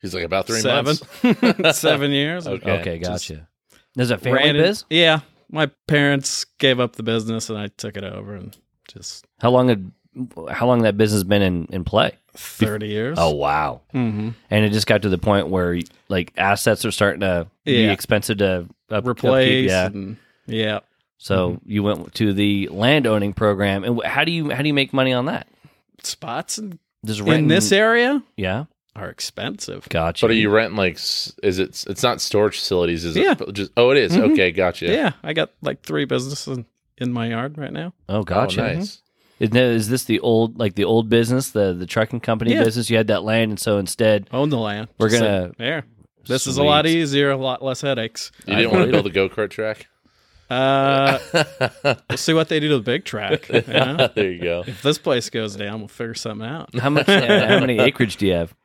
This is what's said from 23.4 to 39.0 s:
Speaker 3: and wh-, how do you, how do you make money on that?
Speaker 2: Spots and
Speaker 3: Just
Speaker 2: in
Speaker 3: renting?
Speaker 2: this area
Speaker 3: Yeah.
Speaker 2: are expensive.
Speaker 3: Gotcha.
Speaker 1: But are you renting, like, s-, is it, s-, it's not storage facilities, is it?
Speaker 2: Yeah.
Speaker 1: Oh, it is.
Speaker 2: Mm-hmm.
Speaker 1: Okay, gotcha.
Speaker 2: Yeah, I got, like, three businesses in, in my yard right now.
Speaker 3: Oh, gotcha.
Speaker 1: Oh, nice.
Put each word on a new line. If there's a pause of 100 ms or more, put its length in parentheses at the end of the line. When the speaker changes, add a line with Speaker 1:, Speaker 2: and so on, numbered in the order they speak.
Speaker 3:
and
wh-,
how
do
you,
how
do
you
make
money
on
that? (540)
Speaker 2:
Spots
and (280)
Speaker 3:
Just
Speaker 2:
in
Speaker 3:
renting?
Speaker 2:
this
area (140)
Speaker 3:
Yeah. (280)
Speaker 2:
are
expensive.
Speaker 3:
Gotcha.
Speaker 1:
But
are
you
renting,
like,
s-, (100)
is
it,
s-,
it's
not
storage
facilities,
is
it?
Speaker 2:
Yeah. (140)
Speaker 1:
Oh,
it
is.
Speaker 2:
Mm-hmm.
Speaker 1:
Okay,
gotcha.
Speaker 2:
Yeah, (100)
I
got, (100)
like,
three
businesses
in, (320)
in
my
yard
right
now. (160)
Speaker 3:
Oh,
gotcha.
Speaker 1:
Oh,
nice. (380)